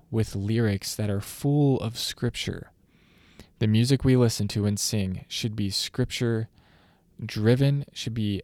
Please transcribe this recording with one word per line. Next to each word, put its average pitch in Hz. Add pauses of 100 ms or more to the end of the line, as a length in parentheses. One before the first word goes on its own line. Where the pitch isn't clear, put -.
(100)
with 113
lyrics 104
that 107
are 101
full 143
of 113
Scripture. - (880)
The 120
music 120
we 131
listen 113
to 104
and 104
sing 92
should 110
be 104
Scripture 117 (760)
driven, 127
should -
be 104